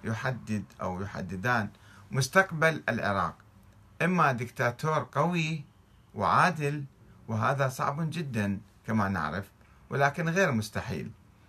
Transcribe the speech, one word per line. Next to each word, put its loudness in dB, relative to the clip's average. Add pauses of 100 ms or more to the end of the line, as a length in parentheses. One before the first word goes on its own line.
يحدد -4 (160)
أو -4
يحددان -2 (420)
مستقبل 2
العراق، 0 (680)
إما 4
دكتاتور -2
قوي 0 (500)
وعادل، 2 (440)
وهذا 0
صعب -2
جدا -2 (260)
كما 2
نعرف -4 (400)
ولكن 0
غير 4
مستحيل، -4 (380)